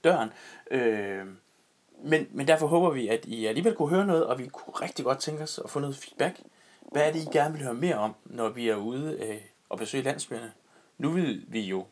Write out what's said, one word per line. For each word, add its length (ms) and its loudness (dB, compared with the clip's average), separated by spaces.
døren. 260 4
Øh, 540 2
men, 280 2
men 160 -4
derfor 200 6
håber 220 6
vi, 180 0
at 180 0
I 200 -6
alligevel 300 2
kunne 140 0
høre 160 4
noget, 200 4
og 140 -2
vi 80 -10
kunne 340 -16
rigtig 240 -6
godt 140 0
tænke 240 -6
os 200 -8
at 60 -10
få 100 -4
noget 160 -4
feedback. 420 -4
Hvad 260 2
er 40 4
det, 80 -2
I 120 -6
gerne 220 4
vil 100 -6
høre 100 -2
mere 220 0
om, 200 -2
når 240 -2
vi 200 -2
er 60 4
ude, 440 -4
øh, 180 -6
og 80 -4
besøge 260 -2
landsbyerne? 480 -6
Nu 120 0
vil 380 0
vi 140 -4
jo 300 -4